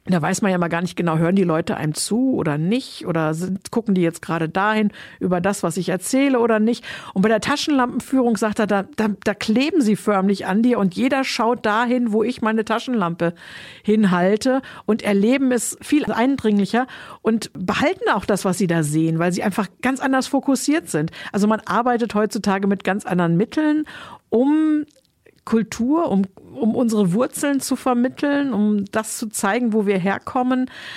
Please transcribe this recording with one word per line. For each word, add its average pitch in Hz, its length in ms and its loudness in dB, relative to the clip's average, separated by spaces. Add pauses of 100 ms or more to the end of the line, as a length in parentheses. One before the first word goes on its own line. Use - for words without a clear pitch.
(100)
da 175 120 2
weiß 185 200 -2
man 202 80 2
ja 185 80 2
mal 170 100 2
gar 170 120 -2
nicht 180 160 -4
genau, 170 220 0
hören 170 180 2
die 196 80 4
Leute 165 320 0
einem 156 180 -4
zu 254 400 0
oder 151 240 0
nicht 202 480 -2
oder 160 280 0
sind, 185 360 -6
gucken 214 240 0
die 185 60 2
jetzt 165 220 0
gerade 160 260 -4
dahin 208 420 0 (300)
über 180 200 0
das, 196 220 -2
was 170 140 -2
ich 180 120 -4
erzähle 262 520 0
oder 226 200 2
nicht. 226 240 0 (300)
Und 190 80 2
bei 214 60 4
der 220 120 2
Taschenlampenführung 254 960 0
sagt 214 220 -2
er, 220 80 2
da, 196 180 0 (120)
da, 220 120 0 (140)
da 208 120 -2
kleben 269 480 2
sie 214 140 2
förmlich 196 500 0
an 196 160 2
dir 240 160 4
und 190 160 2
jeder 262 300 0
schaut 240 420 0
dahin, 233 460 0
wo 220 100 2
ich - 180 -2
meine 220 240 0
Taschenlampe 180 720 -2 (480)
hinhalte 208 800 2 (240)
und 233 160 0
erleben 240 500 2
es - 280 -2
viel 294 260 0
eindringlicher 226 800 0 (360)
und 214 300 0
behalten 269 600 -2
auch 196 100 -2
das, 196 200 0
was 185 140 0
sie 202 80 2
da 165 160 2
sehen, 160 360 0
weil 175 140 0
sie 190 100 -2
einfach 196 260 -2 (140)
ganz 262 180 -2
anders 262 260 0
fokussiert 277 640 0
sind. 160 220 -2 (220)
Also 202 140 2
man 214 140 2
arbeitet 233 540 0
heutzutage 208 520 0
mit 196 180 0
ganz 196 200 -2
anderen 175 320 2
Mitteln, 302 480 0 (460)
um 302 540 2 (640)
Kultur, 254 600 0
um, 196 160 2 (280)
um 233 200 0
unsere 208 400 2
Wurzeln 277 460 0
zu - 140 -4
vermitteln, 262 800 0
um 208 400 2
das - 240 -4
zu 220 140 -8
zeigen, 220 420 0
wo 214 140 2
wir 202 120 2
herkommen, 254 720 -2 (260)